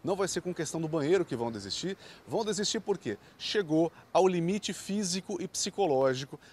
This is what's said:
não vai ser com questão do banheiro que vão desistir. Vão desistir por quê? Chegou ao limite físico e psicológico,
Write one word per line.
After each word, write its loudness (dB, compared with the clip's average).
não -2
vai 0
ser -2
com -6
questão -4
do -4
banheiro 2
que -4
vão -2
desistir. -6
Vão -2
desistir -2
por -2
quê? -6
Chegou 2
ao 6
limite 0
físico -4
e -6
psicológico, 0